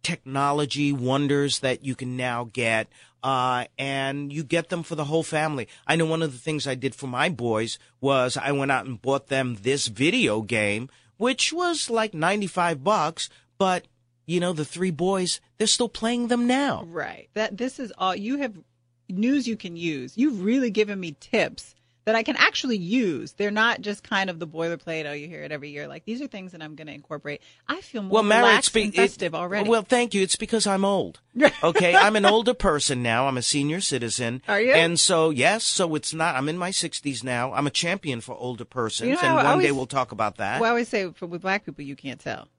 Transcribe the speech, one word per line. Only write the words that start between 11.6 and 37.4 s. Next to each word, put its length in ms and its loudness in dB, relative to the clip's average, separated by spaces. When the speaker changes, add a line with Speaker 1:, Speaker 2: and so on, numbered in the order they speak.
Speaker 1:
like, 240 -2
ninety-five 680 -2
bucks, 440 0
but, 280 2
you 120 0
know, 140 0
the 120 -2
three 280 -2
boys, 480 -2
they're 100 0
still 220 2
playing 400 -2
them 180 2
now. 380 0
Speaker 2:
Right. 500 -10
That, 240 -2
this 220 -6
is 180 -10
all, 160 2
you 240 -4
have 160 -4
news 400 2
you 80 -2
can 200 -10
use. 400 -4
You've 280 2
really 260 2
given 300 0
me 180 -8
tips 560 -2
that 60 4
I 80 2
can 140 -2
actually 420 2
use. 560 0
They're 160 -2
not 320 2
just 200 -6
kind 280 -2
of 80 -10
the 80 -6
boilerplate, 600 -4
"Oh, 60 -6
you 160 -10
hear 140 -14
it 100 -10
every 160 -10
year." 180 -10
Like, 200 -14
these 160 -6
are 40 -8
things 260 -12
that 100 -14
I'm 120 -14
gonna 180 -14
incorporate. 500 -10
I 140 -6
feel 200 -8
more 120 -2
Speaker 1:
Well, 80 6
Mara, 220 6
Speaker 2:
relaxed 240 6
Speaker 1:
it's 60 -4
be-, 100 4
Speaker 2:
and 100 -2
festive 400 2
Speaker 1:
it, 20 -4
Speaker 2:
already. 320 -2
Speaker 1:
well, 140 4
thank 320 2
you. 80 2
It's 140 0
because 300 -2
I'm 200 2
old. 340 0
Speaker 2:
<laughs> 280 4
Speaker 1:
Okay? 320 4
I'm 220 6
an 80 4
older 300 4
person 480 0
now. 260 2
I'm 80 0
a 60 -2
senior 400 0
citizen. 680 -2
Speaker 2:
Are 120 2
you? 120 4
Speaker 1:
And 260 6
so, 300 4
yes, 360 2
so 300 0
it's 200 -4
not, 200 0
I'm 140 -2
in 80 -4
my 140 -4
sixties 520 -6
now. 300 -2